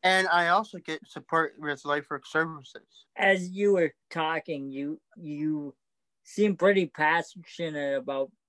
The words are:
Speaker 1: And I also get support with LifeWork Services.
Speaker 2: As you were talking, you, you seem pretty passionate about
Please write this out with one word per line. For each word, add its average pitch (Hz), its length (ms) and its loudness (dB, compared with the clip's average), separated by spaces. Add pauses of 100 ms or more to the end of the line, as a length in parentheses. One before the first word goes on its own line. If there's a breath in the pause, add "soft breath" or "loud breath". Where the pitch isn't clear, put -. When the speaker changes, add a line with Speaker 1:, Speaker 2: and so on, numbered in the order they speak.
Speaker 1:
And 185 260 4
I 170 200 4
also 190 300 0
get - 280 -10
support 160 520 -2
with 147 240 -6
LifeWork 147 440 -4
Services. - 800 -6 (120)
Speaker 2:
As 196 340 2
you 202 240 4
were 165 180 2 (180)
talking, 156 600 -4
you, 139 280 -6 (200)
you 151 560 -4 (480)
seem 208 340 0
pretty 190 300 4
passionate 156 1120 -2
about 135 320 -4 (180)